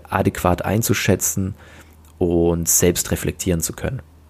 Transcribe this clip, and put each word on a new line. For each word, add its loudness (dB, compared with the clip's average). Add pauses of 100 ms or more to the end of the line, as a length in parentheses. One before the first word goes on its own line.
(100)
adäquat 0
einzuschätzen 0 (640)
und 2
selbst 2
reflektieren -2
zu -4
können. -8 (260)